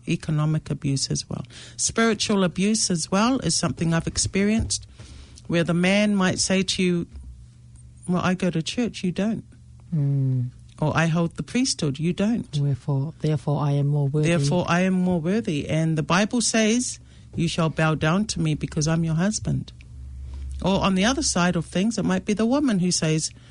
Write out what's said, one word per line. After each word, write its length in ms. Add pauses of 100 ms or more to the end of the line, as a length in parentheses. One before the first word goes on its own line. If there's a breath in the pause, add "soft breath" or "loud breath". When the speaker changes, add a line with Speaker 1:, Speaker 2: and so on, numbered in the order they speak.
Speaker 1:
economic 640
abuse 400
as 180
well. 140 (320 loud breath)
Spiritual 680
abuse 460
as 220
well 280
is 160
something 380
I've 140
experienced, 800 (600 loud breath)
where 160
the 120
man 400
might 240
say 240
to 200
you, 240 (1000)
"Well, 160
I 120
go 140
to 120
church, 420
you 80
don't." 320 (500)
Speaker 2:
Mm. 580 (280)
Speaker 1:
Or, 160
"I 120
hold 280
the 80
priesthood, 560
you 140
don't." 440
Speaker 2:
Wherefore, 600
therefore 400
I 120
am 160
more 200
worthy. 220
Speaker 1:
"Therefore 400
I 120
am 120
more 260
worthy." 480
And 300
the 60
Bible 360
says, 600 (360 loud breath)
"You 140
shall 200
bow 260
down 320
to 120
me 140
because 340
I'm 160
your 120
husband." 580 (880 loud breath)
Or 200
on 140
the 80
other 200
side 340
of 80
things, 320
it 80
might 180
be 100
the 120
woman 340
who 120
says, 400 (200 loud breath)